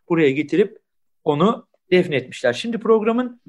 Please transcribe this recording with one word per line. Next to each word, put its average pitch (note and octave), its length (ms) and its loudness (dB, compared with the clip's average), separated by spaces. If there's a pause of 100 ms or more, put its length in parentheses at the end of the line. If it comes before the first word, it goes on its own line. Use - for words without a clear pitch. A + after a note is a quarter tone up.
buraya E3 220 2
getirip D3+ 460 -2 (460)
onu F3 440 0 (240)
defnetmişler. C3+ 600 0
Şimdi A#3 240 -6
programın, A3+ 720 0